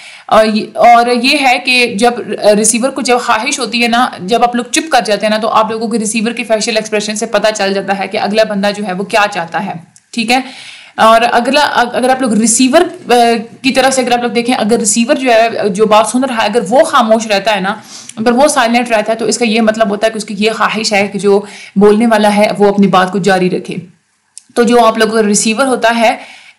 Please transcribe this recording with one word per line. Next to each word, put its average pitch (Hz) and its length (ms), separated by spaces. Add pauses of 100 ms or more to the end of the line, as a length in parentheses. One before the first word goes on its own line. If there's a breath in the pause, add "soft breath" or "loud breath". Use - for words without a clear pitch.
(300 loud breath)
और 220 160
ये, 214 320
और 233 320
ये 247 280
है 269 220
कि 247 360
जब, 220 440
अ, 202 100
receiver 220 400
को 269 120
जब 240 200
ख्वाहिश 240 380
होती 233 200
है 240 80
ना, 233 340
जब 226 220
आप 240 120
लोग 240 140
चुप 320 220
कर 247 100
जाते 208 240
हैं 214 60
ना, 220 60
तो 220 100
आप 220 240
लोगों 226 160
के 233 100
रिसीवर 220 360
के 240 100
फेशियल 220 340
एक्सप्रेशन 214 380
से 220 100
पता 214 260
चल 196 220
जाता 196 200
है 196 140
कि 196 100
अगला 214 260
बंदा 208 280
जो 208 120
है 190 100
वो 190 100
क्या 208 240
चाहता 170 320
है, 190 240 (300)
ठीक 226 180
है। 254 120 (560 loud breath)
और 226 240
अगला, 240 380
अ-, 240 340
अगर 247 140
आप 262 120
लोग 233 120
receiver, 254 500
अ, 359 80 (720)
की 262 80
तरफ 262 220
से 262 80
अगर 233 120
आप 240 100
लोग 240 80
देखें, 240 220
अगर 220 260
receiver 233 380
जो 262 140
है, 226 380
जो 202 160
बात 214 220
सुन 254 180
रहा 233 160
है, 208 80
अगर 226 120
वो 233 220
खामोश 226 440
रहता 202 240
है 196 100
ना, 202 200 (360 loud breath)
अगर 220 140
वो 262 160
silent 233 440
रहता 214 200
है, 226 80
तो - 80
इसका - 180
ये 220 160
मतलब 214 280
होता 208 180
है 220 40
कि 226 60
उसकी 214 160
ये 214 160
ख्वाहिश 214 440
है 202 140
कि 196 120
जो 202 260 (320 loud breath)
बोलने 208 300
वाला 214 220
है 208 220
वो 202 200
अपनी 202 160
बात 185 240
को 202 80
जारी 185 300
रखे। - 320 (760)
तो 240 80
जो 240 140
आप 220 200
लोगों 220 160
का 220 140
receiver 220 380
होता 233 240
है, 233 300 (400 loud breath)